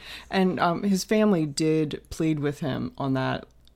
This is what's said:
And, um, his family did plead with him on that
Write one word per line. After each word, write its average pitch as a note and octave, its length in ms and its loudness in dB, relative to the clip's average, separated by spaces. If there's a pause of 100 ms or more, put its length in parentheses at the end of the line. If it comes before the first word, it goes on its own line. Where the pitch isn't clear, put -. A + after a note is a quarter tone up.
(300)
And, F#3 280 2
um, F#3 240 2
his G3 220 0
family G#3+ 420 4
did D#3 540 0 (100)
plead D#3+ 300 0
with C#3+ 200 -2
him B2+ 360 -4
on C3+ 180 -2
that C3 320 -2 (300)